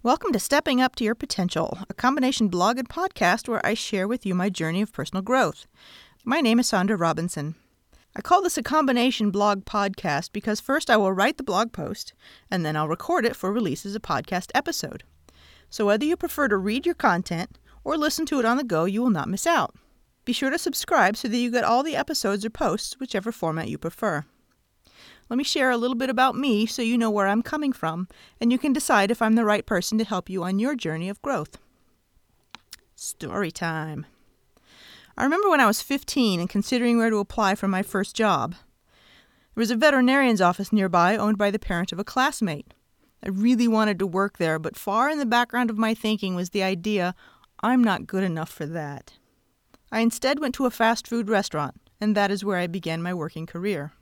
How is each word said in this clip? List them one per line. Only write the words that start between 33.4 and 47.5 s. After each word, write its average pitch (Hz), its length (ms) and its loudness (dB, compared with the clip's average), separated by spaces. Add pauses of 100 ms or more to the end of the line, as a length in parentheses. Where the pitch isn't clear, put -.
time. 160 540 -6 (1120)
I - 80 0
remember 349 240 2
when 311 120 6
I 240 60 8
was 214 140 2
fifteen 240 580 0
and 175 120 -4
considering 233 480 2
where 226 100 2
to 220 80 2
apply 202 380 0
for 196 120 -4
my 190 160 0
first - 320 -4
job. 170 380 0
There - 1080 -12
was 226 80 0
a 247 60 2
veterinarian's 254 680 4
office 180 280 2
nearby 190 460 4
owned 208 220 0
by 202 120 2
the 202 80 -4
parent 180 340 -4
of 165 60 -8
a 202 60 -6
classmate. 233 720 -2 (500)
I - 60 -4
really 226 380 4
wanted 214 320 2
to 196 60 0
work 190 300 -2
there, 160 220 0
but 160 180 -6
far 220 320 0
in 311 100 0
the 285 60 -2
background 240 460 2
of 214 80 -4
my 220 160 2
thinking 208 400 -2
was 180 160 -4
the 190 140 0
idea, 190 500 -2 (460)